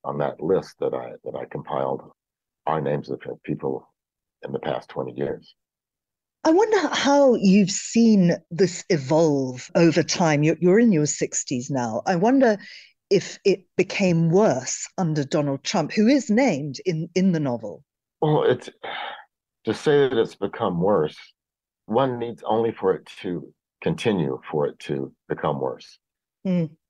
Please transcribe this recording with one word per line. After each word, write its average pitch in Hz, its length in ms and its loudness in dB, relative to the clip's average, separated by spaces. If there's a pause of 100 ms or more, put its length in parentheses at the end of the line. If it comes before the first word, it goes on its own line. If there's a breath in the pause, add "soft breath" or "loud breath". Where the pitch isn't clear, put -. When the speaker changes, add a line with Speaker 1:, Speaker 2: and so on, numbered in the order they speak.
Speaker 1:
on 69 140 -8
that 71 240 -4
list 85 400 -2
that 67 120 -2
I, 62 200 -10 (100)
that 65 140 -10
I 62 80 -8
compiled 67 560 -6 (640)
are - 140 -2
names 71 280 -4
of 65 120 -8 (220)
people 69 460 -8 (540)
in 67 80 -12
the 67 80 -8
past 64 300 -8
twenty 65 240 -10
years. - 420 -8 (880)
Speaker 2:
I 320 80 4
wonder 381 420 2
how 277 420 4
you've 190 360 4
seen 208 640 4 (160)
this 175 380 -2
evolve 139 840 0
over 170 280 4
time. 151 400 2
You're, 160 160 2
you're 180 200 4
in 233 120 6
your 151 140 2
sixties 139 640 -6
now. 120 360 -4
I 180 120 0
wonder 226 400 4 (520 loud breath)
if - 340 0
it 190 220 0 (100)
became 175 540 0
worse 160 580 0 (120)
under 156 240 -2
Donald 143 400 -2
Trump, - 280 -2
who 214 160 2
is 277 220 2
named 160 560 0
in, 170 300 -4
in 185 160 2
the 160 80 0
novel. 110 440 -6 (380)
Speaker 1:
Well, 151 220 2
it's, - 260 0 (960 loud breath)
to 110 80 -2
say 143 340 2
that 123 80 -4
it's 113 200 0
become 95 440 -4
worse, 90 380 0 (680)
one 123 320 -2
needs 117 260 -10
only 113 260 0
for 95 220 0
it - 160 -8 (120)
to 87 300 -8 (300)
continue 82 580 -2 (120)
for 73 160 -2
it - 140 -10
to 69 300 -6 (160)
become 73 320 -4
worse. 65 380 -10 (480)
Speaker 2:
Mm. 175 240 -2 (200)